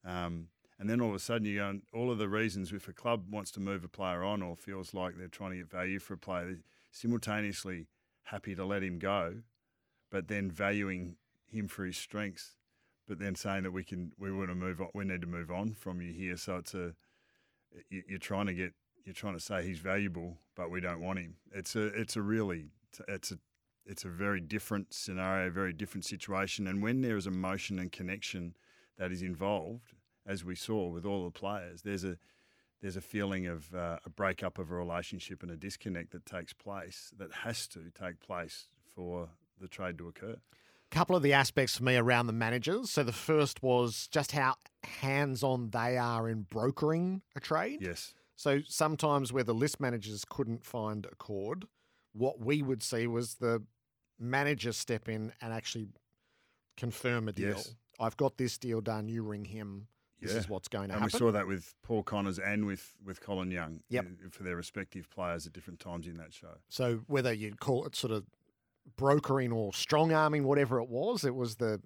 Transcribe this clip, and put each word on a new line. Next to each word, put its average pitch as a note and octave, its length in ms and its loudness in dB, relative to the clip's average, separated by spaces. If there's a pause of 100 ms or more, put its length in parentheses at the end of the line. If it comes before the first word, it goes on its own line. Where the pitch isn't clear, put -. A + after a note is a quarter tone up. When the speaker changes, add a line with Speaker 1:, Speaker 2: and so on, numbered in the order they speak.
Speaker 1:
Um, F2 440 -4 (300)
and G2 120 -4
then A#2+ 100 2
all A#2 100 2
of G2 60 0
a F#2 40 -4
sudden A#2 260 0
you G2+ 140 0
go, G2+ 100 2
and G2 140 -6 (100)
all A#2+ 180 0
of A2+ 60 0
the G#2 100 2
reasons G2 460 0
if G2 140 -8
a F#2 60 -12
club A#2 380 0
wants G#2 200 -6
to G#2 80 -12
move G2 260 -2
a - 20 -10
player F2+ 360 -2
on G2+ 180 0
or F2 160 -6
feels F#2+ 360 -10
like F2+ 220 -2
they're F2+ 120 -12
trying F#2+ 240 -8
to F2+ 60 -6
get E2+ 120 -10
value F#2 300 -2
for F#2 160 -8
a - 20 -14
player, F2 280 -4
they're F2+ 180 -8 (280)
simultaneously G#2 960 -2 (360)
happy G2+ 320 -8
to F#2 100 -4
let G2 180 0
him F2 160 -2
go, F#2+ 360 2 (760)
but F#2 180 -2
then G2+ 240 0
valuing F#2+ 640 0 (300)
him G#2+ 220 -4
for G2 180 -6
his F2+ 120 -4
strengths, - 580 -6 (520)
but F#2 120 -6
then G2 160 -2
saying G2 280 0
that F#2 80 -2
we F#2 120 -4
can, F2+ 340 -6
we G2 140 -6
wanna F#2+ 240 -2
move F2+ 260 -2
on, F2 120 -4
we G2+ 120 -4
need F#2 160 -2
to E2+ 60 -6
move E2+ 240 -6
on G#2 220 -2
from F2+ 280 -8
you F2 100 -8
here. F2+ 240 -4
So F2+ 220 -4
it's E2+ 160 -8
a, F2 200 -4 (960)
you, F#2 180 -10
you're F#2+ 120 -8
trying G2+ 280 0
to F#2 60 0
get, F2+ 200 -4 (300)
you're D#2+ 100 -14
trying G2+ 200 -6
to E2 60 -6
say F#2 240 -2
he's F2 160 -4
valuable, F2 580 -2 (180)
but F2 140 -6
we F2+ 120 -2
don't F2 200 -4
want F#2 180 -2
him. E2+ 160 -10 (180)
It's G2+ 220 -6
a, G#2+ 120 4
it's G#2 280 -2
a A2 60 0
really, G2+ 460 0 (400)
it's G2 240 -6
a, E2+ 60 -10 (480)
it's G2+ 200 -10
a F#2 40 -6
very F#2+ 300 2
different G2+ 540 -2
scenario, F#2 560 0
very F#2 240 0
different F#2+ 320 -6
situation. F#2+ 600 -2
And G2 160 0
when B2 180 2
there A2+ 160 2
is F#2+ 100 -2
emotion F#2 520 -2
and F2+ 120 -6
connection F2+ 640 -6 (420)
that F#2 140 -2
is F2+ 100 -4
involved, F#2+ 720 -2 (340)
as F#2+ 180 -4
we F2+ 100 -4
saw G#2 320 0
with E2+ 160 -4
all G2 200 0
the F2 80 -4
players, F2+ 500 -6
there's G2+ 220 -4
a, F2+ 120 -2 (640)
there's F#2+ 160 -6
a F#2+ 60 -4
feeling G2 460 -2
of, E2 260 -8
uh, E2+ 320 -4
a F2 40 -10
breakup F#2+ 500 -2
of E2 100 -6
a F2+ 60 -4
relationship F2 640 -4
and F2 100 -8
a D#2+ 60 -8
disconnect F2 540 -6
that F2 160 -14
takes F2 260 -10
place, F#2+ 640 -12
that F#2+ 160 -12
has - 360 -4
to E2+ 300 -14
take F2+ 200 -8
place F2 480 -8 (280)
for F2 340 -6 (300)
the F#2+ 80 -12
trade F2+ 300 -4
to E2+ 100 -10
occur. G2+ 280 -10 (560)
Speaker 2:
Couple E3 240 4
of D#3+ 80 6
the C#3+ 100 8
aspects C3+ 440 6
for B2 60 -2
me B2+ 120 8
around A#2+ 320 6
the A2 60 0
managers. B2 580 2
So D3+ 100 4
the A#2+ 120 2
first D3+ 500 4
was B2 480 4
just D3 220 2
how C3 220 6 (280)
hands-on C3+ 880 2
they B2 260 2
are A#2 320 2
in A2 140 0
brokering D#3 800 2 (120)
a C#3+ 40 -6
trade. G3 420 0
Speaker 1:
Yes. F2+ 320 -6 (220)
Speaker 2:
So C#3 320 4
sometimes D3 640 4
where B2+ 120 4
the A2+ 100 4
list C3 260 2
managers A2 500 -2
couldn't A#2 360 -2
find G#2+ 400 -2
a - 100 -14
chord, A2 500 -4 (480)
what B2 280 2
we D3 200 4
would C3 220 0
see A#2 240 2
was A#2 280 0
the A#2 280 2 (560)
manager B2 540 2
step - 340 -2
in A2 240 -2 (100)
and A2+ 120 -6
actually A2 340 -6 (880)
confirm A#2 540 0
a - 20 -4
deal. F#2+ 240 2
Speaker 1:
Yes. A#2 200 -8 (240)
Speaker 2:
"I've A2+ 180 0
got C#3 200 4
this B2 200 0
deal A2+ 240 -2
done, G#2+ 260 -2
you A2+ 160 -2
ring G#2 220 -4
him. G2+ 420 -10 (320)
This F#2+ 140 -2
Speaker 1:
Yeah. A2+ 60 2
Speaker 2:
is F#2 100 -2
what's F#2+ 180 -4
going G2 220 -2
to F#2 60 -4
Speaker 1:
And G#2+ 80 4
Speaker 2:
happen." G#2+ 140 2
Speaker 1:
we - 20 2
saw A#2 120 8
that G2+ 160 2
with F#2+ 260 -4 (100)
Paul A2 200 0
Connors G2 340 0
and G2+ 280 2
with, - 380 -6
with G2 180 -10
Colin F#2 280 -2
Young E2 400 -4
Speaker 2:
Yep. A#2+ 160 0 (180)
Speaker 1:
in, F#2 60 -14
for G2 140 -14
their F2+ 140 -2
respective F#2 520 -8
players E2+ 380 -2
at D#2+ 60 -14
different F2 260 -14
times F2 260 -8
in F2 120 -8
that D#2+ 160 -14
show. D#2+ 240 -18 (100)
Speaker 2:
So A#2+ 400 0
whether C3 240 2
you G#2+ 240 -2
call C3 300 2
it - 100 -8
sort A2+ 160 0
of G#2 140 0 (720)
brokering C3+ 540 6
or G#2+ 220 2
strong-arming, D#3 720 6
whatever C3 360 6
it B2 100 0
was, E3 340 2
it C3 120 4
was A#2+ 220 0
the G#2+ 280 2